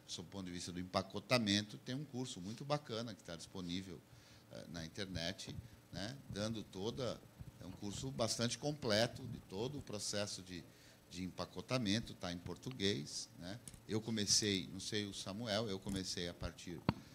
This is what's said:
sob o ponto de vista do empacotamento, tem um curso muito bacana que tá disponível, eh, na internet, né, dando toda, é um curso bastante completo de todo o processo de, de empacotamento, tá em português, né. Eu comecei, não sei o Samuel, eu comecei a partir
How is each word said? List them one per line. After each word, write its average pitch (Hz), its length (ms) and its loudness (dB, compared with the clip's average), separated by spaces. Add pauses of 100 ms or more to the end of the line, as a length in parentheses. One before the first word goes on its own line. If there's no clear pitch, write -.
sob 90 200 -6
o - 40 -14
ponto 98 140 -4
de 90 60 -4
vista 87 200 -4
do 87 80 -4
empacotamento, 104 1000 4
tem 127 180 -4
um 147 100 -2
curso 123 360 -4
muito 110 240 -6
bacana 123 480 0
que - 100 -14
tá 85 120 -6
disponível, 90 640 -4 (520)
eh, - 180 -8
na 82 160 -4
internet, 92 680 -2 (380)
né, 98 220 -2 (140)
dando 107 340 0
toda, 110 560 -2 (420)
é - 40 -10
um - 60 -8
curso 104 400 -4
bastante 120 460 4
completo 120 720 6
de 117 120 -4
todo 127 380 -4
o 131 40 -4
processo 101 600 -2
de, 90 220 -8 (460)
de 92 140 -4
empacotamento, 101 920 2
tá 87 180 -2
em 90 40 -4
português, 101 920 0 (100)
né. 90 180 -6 (300)
Eu 107 140 2
comecei, 104 720 6
não 95 60 -6
sei 104 260 0
o 98 80 -6
Samuel, 107 560 0
eu 95 100 -2
comecei 95 480 0
a 85 60 -4
partir 87 460 -6 (360)